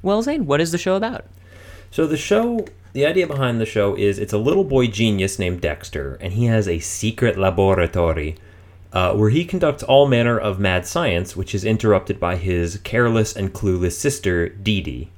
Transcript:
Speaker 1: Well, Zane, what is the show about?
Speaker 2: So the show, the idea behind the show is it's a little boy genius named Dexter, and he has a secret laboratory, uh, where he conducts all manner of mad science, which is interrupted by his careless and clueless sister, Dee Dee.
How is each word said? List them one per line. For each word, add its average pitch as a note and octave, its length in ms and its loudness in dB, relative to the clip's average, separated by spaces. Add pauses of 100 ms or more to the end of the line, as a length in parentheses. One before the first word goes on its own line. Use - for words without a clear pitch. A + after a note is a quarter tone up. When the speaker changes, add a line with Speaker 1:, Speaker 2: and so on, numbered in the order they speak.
Speaker 1:
Well, G3+ 200 0
Zane, C#4 240 -2
what D3 160 2
is E3 100 0
the E3+ 60 -2
show F#3 180 0
about? A3 300 -4 (640)
Speaker 2:
So D#3+ 160 0
the D3+ 120 -2
show, A3+ 480 0 (280)
the C#3 120 0
idea F3 200 2
behind C3 340 -2
the A2 60 0
show G2+ 300 0
is G2+ 240 0
it's G#2 140 -6
a G#2+ 40 0
little D#3 260 2
boy C3 240 2
genius G2+ 520 0
named F2+ 220 -2
Dexter, D2 600 -6
and F2+ 120 -6
he A#2 120 2
has A2 220 2
a E2+ 120 0
secret A2 580 -2
laboratory, F2 960 2 (580)
uh, F2+ 200 2
where G#2+ 160 4
he D#3 140 2
conducts E3+ 400 -2
all C#3 240 6
manner A#2+ 300 4
of G2 220 -2
mad F#2 260 0
science, G2 500 -2
which F#2+ 200 -6
is F#2+ 100 -4
interrupted G#2+ 540 2
by F2 160 -2
his F2 480 -2
careless A2+ 520 0
and G2 180 -4
clueless F2+ 400 -2
sister, F2+ 560 -2
Dee G2+ 320 -2
Dee. C2 360 -10